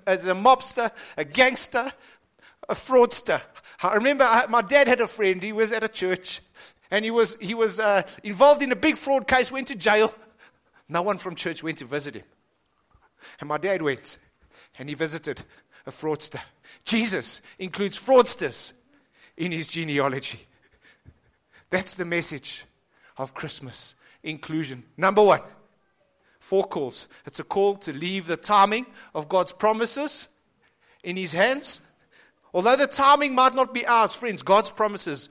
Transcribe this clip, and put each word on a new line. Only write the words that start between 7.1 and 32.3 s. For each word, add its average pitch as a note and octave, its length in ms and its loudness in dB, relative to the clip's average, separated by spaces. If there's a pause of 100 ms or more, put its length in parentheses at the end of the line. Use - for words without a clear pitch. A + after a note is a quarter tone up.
he G3+ 140 -6
was, A3 240 0
uh, G3+ 240 4 (200)
involved A#3 380 6
in C4+ 100 -2
a A#3+ 40 0
big D4+ 200 2
fraud C4+ 320 0
case, B3+ 240 2
went C4 180 -6
to C4+ 60 -8
jail. G#3+ 380 2 (760)
No E3+ 140 -2
one G3 160 -2
from E3+ 180 -10
church D#3+ 280 -8
went D#3+ 160 -8
to C3+ 60 -14
visit C#3 300 -8
him. G2+ 100 -16 (1120)
And D3 100 -14
my D3+ 80 -2
dad F3+ 240 -2
went, C#3 380 -6 (580)
and C3 100 -14
he D3 80 -10
visited D3+ 480 -6 (420)
a C3+ 60 -14
fraudster. D3+ 500 -8 (440)
Jesus G#3+ 560 -2 (160)
includes F#3+ 420 -6
fraudsters B3 760 2 (600)
in F3 160 -6
his E3 160 -6
genealogy. C#3 720 -4 (1300)
That's F#3 240 -4
the F3 100 -6
message E3+ 600 -6 (520)
of C3+ 160 -10
Christmas, - 600 -14 (280)
inclusion. D#3 600 -8 (140)
Number G3+ 260 4
one, F#3 180 6 (1000)
four G3 240 0
calls. C#3 420 -10 (180)
It's - 140 -14
a D3 60 -10
call G3 320 0
to E3 160 -10
leave F3+ 340 -6
the E3+ 80 -2
timing G#3 520 2 (280)
of D3+ 140 -8
God's F3+ 240 0
promises A3+ 760 -2 (760)
in F3+ 140 -8
his F#3 160 -6
hands. B3 480 0 (720)